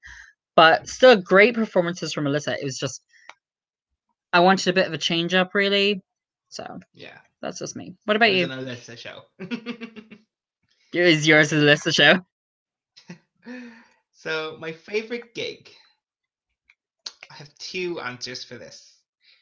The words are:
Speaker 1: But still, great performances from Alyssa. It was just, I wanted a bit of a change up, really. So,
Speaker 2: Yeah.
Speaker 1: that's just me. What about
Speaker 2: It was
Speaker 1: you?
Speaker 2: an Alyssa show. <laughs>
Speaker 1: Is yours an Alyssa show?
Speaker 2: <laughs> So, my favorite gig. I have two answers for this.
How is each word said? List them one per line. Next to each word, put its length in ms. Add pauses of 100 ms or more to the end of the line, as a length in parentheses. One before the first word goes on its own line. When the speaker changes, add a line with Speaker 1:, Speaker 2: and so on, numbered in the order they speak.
(560)
Speaker 1:
But 320
still, 280
great 380
performances 580
from 120
Alyssa. 340
It 60
was 140
just, 240 (1300)
I 80
wanted 280
a 40
bit 160
of 40
a 60
change 360
up, 200
really. 480 (460)
So, 320 (120)
Speaker 2:
Yeah. 260 (220)
Speaker 1:
that's 200
just 160
me. 180 (120)
What 100
about 140
Speaker 2:
It 180
was 0
Speaker 1:
you? 40
Speaker 2:
an 140
Alyssa 320
show. 240 (160)
<laughs> 1500
Speaker 1:
Is 360
yours 240
an 80
Alyssa 340
show? 260 (1300)
Speaker 2:
<laughs> 260 (400)
So, 460
my 140
favorite 640
gig. 340 (1600)
I 40
have 140 (100)
two 420
answers 420
for 140
this. 400 (440)